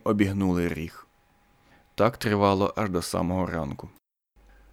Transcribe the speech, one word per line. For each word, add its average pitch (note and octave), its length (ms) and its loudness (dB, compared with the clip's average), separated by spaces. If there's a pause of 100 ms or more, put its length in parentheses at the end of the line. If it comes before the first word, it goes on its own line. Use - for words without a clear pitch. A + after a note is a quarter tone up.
обігнули G2 640 2
ріг». E2 380 -8 (880)
Так A2+ 220 2
тривало G2+ 600 2
аж G2+ 140 -2
до F2 120 -2
самого F2+ 440 -2
ранку. D#2+ 420 -6 (840)